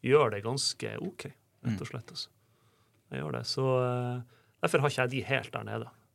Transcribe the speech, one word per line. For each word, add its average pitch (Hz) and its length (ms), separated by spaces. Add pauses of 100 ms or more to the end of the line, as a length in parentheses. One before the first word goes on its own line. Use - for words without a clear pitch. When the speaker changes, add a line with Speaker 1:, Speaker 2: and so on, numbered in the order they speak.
(100)
Speaker 1:
gjør 135 240
det 101 80
ganske 113 560
ok, - 300 (340)
rett 110 160
og - 80
Speaker 2:
Mm. - 60
Speaker 1:
slett, 117 180
altså. - 160 (840)
Jeg 131 100
gjør 147 160
det, 120 80
så, 135 200 (200)
eh, 123 560 (240)
derfor 160 160
har 143 80
ikke 127 140
jeg 127 100
de 131 160
helt 131 220
der 110 180
nede 113 160 (280)